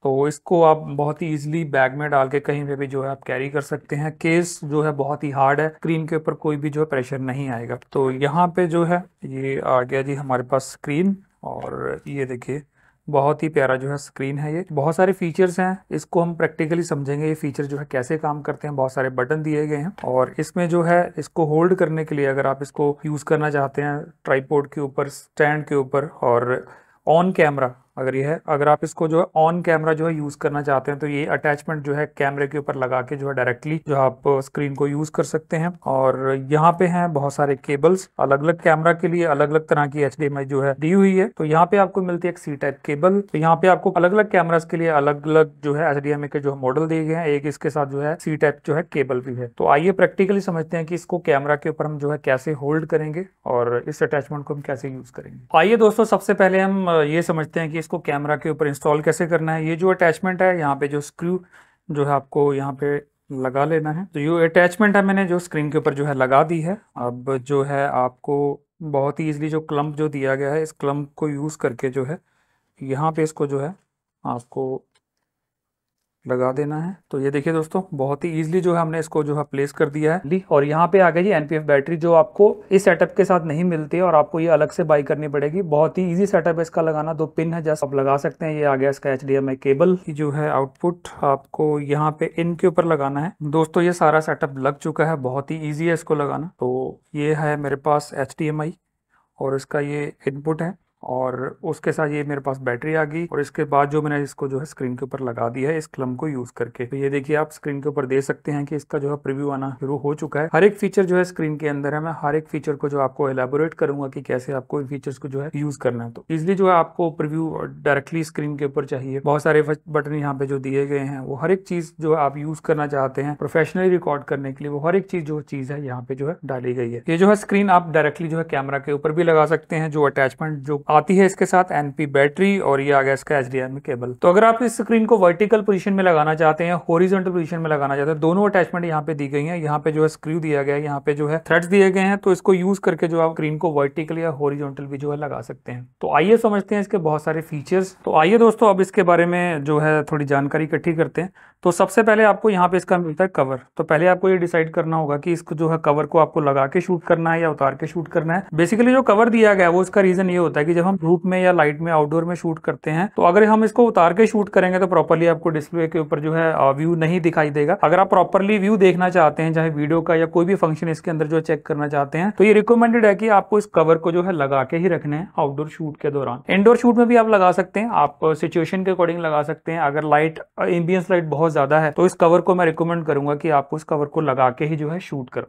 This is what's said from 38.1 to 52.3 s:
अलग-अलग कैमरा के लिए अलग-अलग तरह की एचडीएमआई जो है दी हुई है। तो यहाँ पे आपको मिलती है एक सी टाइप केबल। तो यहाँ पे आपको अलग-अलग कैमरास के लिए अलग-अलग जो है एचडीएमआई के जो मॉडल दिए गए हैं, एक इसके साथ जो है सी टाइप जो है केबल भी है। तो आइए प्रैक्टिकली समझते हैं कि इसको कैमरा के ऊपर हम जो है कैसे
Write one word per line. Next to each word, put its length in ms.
अलग-अलग 400
कैमरा 320
के 160
लिए 160
अलग-अलग 420
तरह 200
की 160
एचडीएमआई 420
जो 180
है 160
दी 140
हुई 240
है। 120
तो 160
यहाँ 220
पे 100
आपको 260
मिलती 260
है 40
एक 60
सी 180
टाइप 280
केबल। 360
तो 180
यहाँ 180
पे 120
आपको 220
अलग-अलग 400
कैमरास 340
के 120
लिए 120
अलग-अलग 640
जो 100
है 160
एचडीएमआई 380
के 120
जो 160
मॉडल 300
दिए 180
गए 100
हैं, 120
एक 200
इसके 240
साथ 160
जो 140
है 160
सी 200
टाइप 300
जो 80
है 80
केबल 380
भी 140
है। 120
तो 220
आइए 240
प्रैक्टिकली 480
समझते 360
हैं 100
कि 80
इसको 240
कैमरा 380
के 120
ऊपर 180
हम 120
जो 120
है 140
कैसे 280